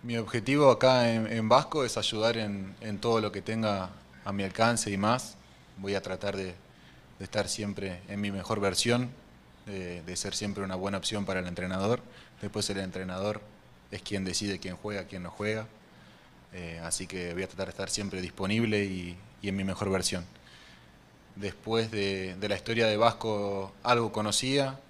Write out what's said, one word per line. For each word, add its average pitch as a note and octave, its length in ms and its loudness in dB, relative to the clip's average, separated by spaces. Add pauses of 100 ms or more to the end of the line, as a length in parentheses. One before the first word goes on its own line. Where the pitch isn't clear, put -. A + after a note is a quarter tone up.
Mi A#2+ 140 -2
objetivo C3 540 6
acá B2 400 8
en, A2 200 2
en A2+ 180 2
Vasco C#3 360 6
es A2+ 120 -2
ayudar A2+ 400 2
en, G2+ 440 -4
en G#2+ 180 -6
todo A2+ 220 4
lo G#2 100 0
que G2 100 -6
tenga G#2 480 0 (360)
a G2+ 60 -4
mi G2 120 -2
alcance A2+ 460 2
y G2 80 0
más. A2 380 0 (420)
Voy G2 180 -4
a F#2+ 60 0
tratar F#2+ 360 -4
de, F#2 180 -6 (640)
de G2 60 -8
estar G2+ 240 -2
siempre F#2+ 580 -6
en G2+ 140 -6
mi G2+ 100 -2
mejor G2 300 -4
versión, A#2+ 500 2 (540)
de, F2+ 360 -8
de F2+ 140 -8
ser G2 200 -4
siempre G2+ 280 -4
una F#2+ 120 -4
buena G2 220 -2
opción G2+ 280 -4
para F#2+ 160 -2
el F2+ 60 -6
entrenador. F#2 540 -2 (400)
Después G#2 280 -4
el G2 100 -2
entrenador F#2+ 640 -4 (500)
es G2 100 -8
quien G2 240 -4
decide F#2 340 -2
quién F#2 160 -8
juega, G2+ 300 -6
quién F#2 180 -10
no E2 80 -8
juega. G#2+ 360 -2 (840)
Eh, E2+ 320 -8
así E2 240 -4
que F2 260 -6
voy F#2 100 -4
a F#2 40 -6
tratar F#2 200 -6
de F2+ 40 -10
estar F#2+ 180 -8
siempre F#2+ 320 -4
disponible G#2 600 0
y, F2+ 340 -6 (240)
y G2+ 60 -4
en G2 80 -2
mi G2 80 0
mejor F#2+ 260 -2
versión. F#2 360 0 (1120)
Después A2 520 -2
de, G2 460 -2
de G2+ 140 -4
la G2+ 60 2
historia A2+ 320 2
de G#2+ 100 4
Vasco, G2+ 760 2 (100)
algo A#2+ 300 4
conocía C3 680 0 (100)